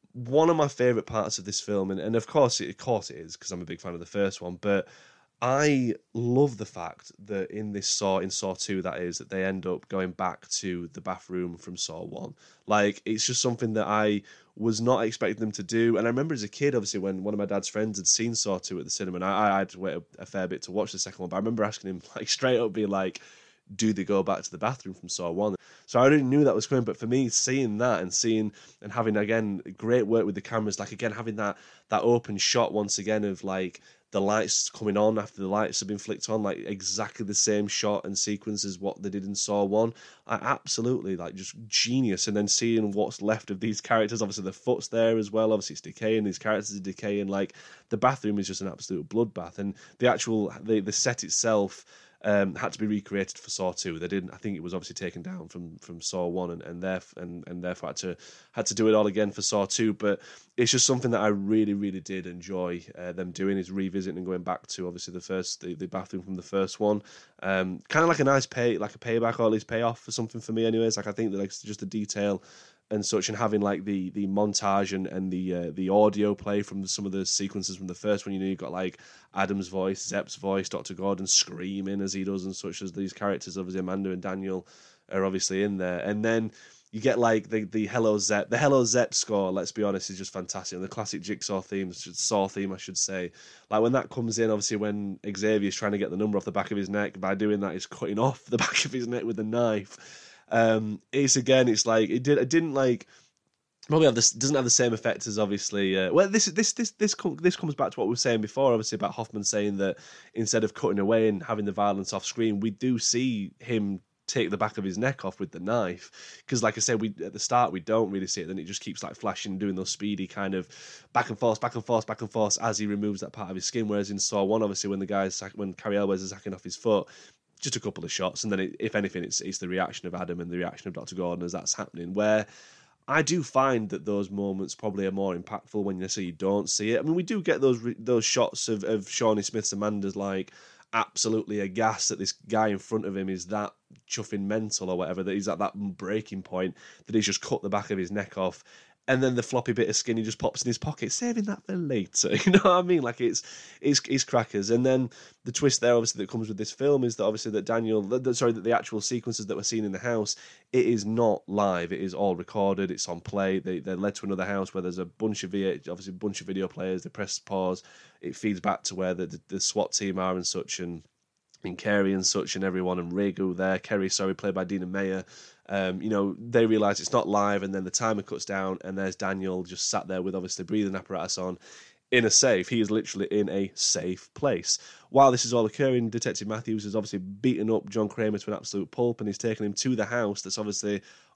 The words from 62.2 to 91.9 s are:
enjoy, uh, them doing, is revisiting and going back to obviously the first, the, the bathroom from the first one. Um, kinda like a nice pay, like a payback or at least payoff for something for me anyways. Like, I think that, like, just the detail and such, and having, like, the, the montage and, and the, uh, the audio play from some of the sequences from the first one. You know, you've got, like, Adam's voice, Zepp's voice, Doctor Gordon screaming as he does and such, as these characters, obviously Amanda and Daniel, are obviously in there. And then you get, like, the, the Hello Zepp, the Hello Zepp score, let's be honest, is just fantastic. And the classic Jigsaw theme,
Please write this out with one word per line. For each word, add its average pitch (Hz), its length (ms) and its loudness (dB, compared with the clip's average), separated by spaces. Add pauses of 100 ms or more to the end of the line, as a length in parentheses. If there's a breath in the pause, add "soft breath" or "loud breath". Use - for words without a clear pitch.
enjoy, 90 560 -6 (140)
uh, 90 160 -8
them 90 180 -6
doing, 98 260 0
is 90 140 -4
revisiting 95 460 -4
and 90 80 -6
going 90 180 -4
back 90 240 -6
to 90 200 -8
obviously 87 260 -10
the 87 80 -10
first, 92 400 -4
the, 87 140 -8
the 85 120 -8
bathroom 90 360 -8
from 95 120 -8
the 90 60 -8
first 95 380 -2
one. 104 220 2 (400 loud breath)
Um, 92 460 0
kinda 160 200 4
like 165 120 4
a 143 60 2
nice 135 200 4
pay, 120 320 0
like 101 180 -6
a - 40 -20
payback 117 400 0
or 117 60 4
at 110 60 6
least 110 160 0
payoff 117 320 0
for - 120 -16
something 113 300 -4
for - 100 -10
me 113 140 2
anyways. 113 320 4
Like, 101 100 -6
I 104 60 -4
think 107 180 0
that, 98 60 -2
like, 98 140 -4
just - 280 -12
the 101 60 -8
detail 101 580 -2 (480 loud breath)
and 107 140 0
such, 107 240 2
and 107 80 -4
having, 107 240 2
like, 101 240 0
the, 95 240 -2
the 101 160 -2
montage 98 680 2
and, 95 120 -2
and 95 260 -4
the, 92 220 -2
uh, 87 200 -4
the 92 160 -2
audio 104 440 6
play 101 300 -2
from 98 240 -8
some 98 180 -4
of 95 60 -4
the 98 120 -2
sequences 95 540 -4
from 95 80 -10
the 90 80 -8
first 104 320 -2
one. 101 80 -4
You 95 60 -2
know, 95 80 0
you've 95 100 0
got, 71 140 -8
like, 92 260 -4 (380 loud breath)
Adam's 95 320 0
voice, 95 360 -2
Zepp's - 340 -6
voice, 98 320 -2
Doctor - 260 -8
Gordon 95 320 -2
screaming 98 720 -2
as 95 120 -2
he 95 100 -4
does 95 220 -4
and 95 100 -8
such, - 260 -10
as 95 100 -8
these 95 220 -6
characters, 95 460 -4
obviously 92 220 -4
Amanda 95 280 -2
and 90 140 -6
Daniel, 95 420 -6 (460 loud breath)
are 95 120 0
obviously 95 380 0
in 101 160 0
there. 90 220 -2
And 104 260 -2
then 113 240 2 (420 loud breath)
you 107 80 -8
get, 117 200 4
like, 110 320 4
the, 110 140 0
the 107 200 0
Hello 107 320 4
Zepp, 104 320 0
the 117 80 2
Hello 139 280 6
Zepp 123 280 2
score, 98 380 0
let's 92 200 -4
be 107 120 -2
honest, 98 260 -2
is 95 80 -10
just 95 160 -12
fantastic. 92 440 -8
And 90 60 -6
the 95 60 -6
classic 104 320 -6
Jigsaw 95 400 -4
theme, 95 320 -4